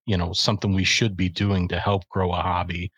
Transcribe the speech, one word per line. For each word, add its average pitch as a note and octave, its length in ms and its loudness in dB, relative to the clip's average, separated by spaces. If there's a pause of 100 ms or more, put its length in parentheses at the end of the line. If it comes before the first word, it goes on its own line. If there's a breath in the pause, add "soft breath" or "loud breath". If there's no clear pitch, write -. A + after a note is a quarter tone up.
you G2+ 100 2
know, F2 160 -2
something G#2 400 0
we F#2+ 100 2
should G#2 320 2
be F#2 140 0
doing F#2+ 380 0
to F2+ 120 -2
help G2 300 0
grow F#2 220 -2
a F2+ 100 -2
hobby, F2+ 560 -4